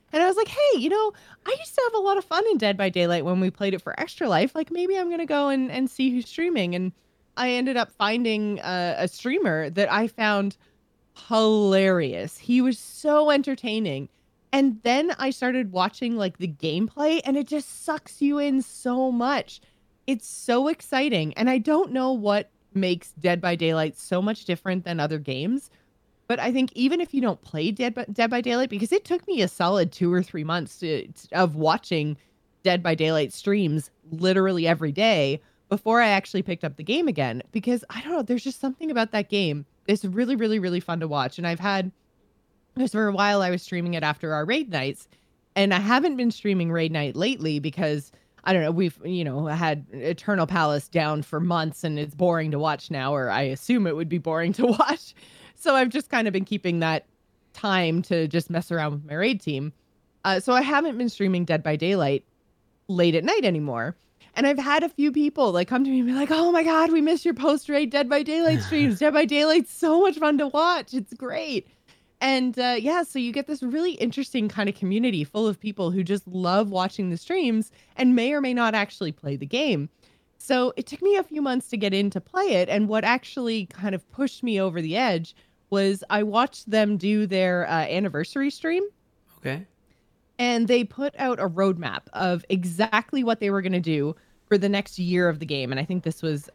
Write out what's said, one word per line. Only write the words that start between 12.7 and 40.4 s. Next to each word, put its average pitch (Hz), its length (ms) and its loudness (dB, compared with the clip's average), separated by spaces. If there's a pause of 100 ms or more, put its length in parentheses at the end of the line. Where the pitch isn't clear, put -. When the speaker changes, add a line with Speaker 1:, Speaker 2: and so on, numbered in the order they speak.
Speaker 1:
so 302 520 2
entertaining. 220 800 -2 (440)
And 269 300 2
then 277 360 2
I 262 120 -2
started 254 420 -2
watching, 214 440 -2
like, 196 220 -2
the 180 100 -6
gameplay, 220 760 0
and 269 120 0
it 277 100 -2
just - 380 -8
sucks - 380 -6
you 285 160 2
in 277 240 0
so 254 500 -2
much. 247 480 -2 (460)
It's 254 200 -4
so 254 420 0
exciting. 262 680 -2
And 240 160 2
I 262 80 2
don't 302 340 2
know 262 200 0
what 208 380 0 (220)
makes 185 400 -2
Dead 175 280 0
by 175 160 0
Daylight 160 400 0
so 185 260 -2
much 214 240 -2
different 185 380 -4
than 170 160 -4
other 151 180 -2
games, 151 520 -4 (580)
but 233 120 0
I 226 120 0
think 262 220 0
even 269 260 2
if 330 140 -6
you 277 80 0
don't 214 200 0
play 160 280 -4
Dead 240 240 -4
by, 247 180 -8
Dead 226 180 2
by 240 100 0
Daylight, 247 300 0
because 202 220 -2
it 403 120 2
took 349 220 -4
me 320 160 0
a 180 60 2
solid 180 440 0
two 175 200 0
or 180 100 2
three 165 220 -6
months 165 360 -6
to, 156 280 -4 (240)
of 170 240 2
watching 156 600 0 (480)
Dead 180 180 2
by 170 120 2
Daylight 156 380 0
streams 180 580 0 (200)
literally 185 560 2
every 160 260 2
day 156 480 2 (300)
before 220 300 2
I 226 80 4
actually 196 340 0
picked 175 220 -6
up 143 120 -8
the 156 80 -14
game 294 240 0
again, 131 340 -2 (100)
because 240 380 -2
I 226 120 -12
don't 311 100 -6
know, 320 100 0
there's 240 220 -2
just 269 160 -8
something 277 300 -4
about 226 220 -2
that 214 180 -2
game. 156 360 0 (200)
It's 208 180 2
really, 226 320 0
really, 220 220 0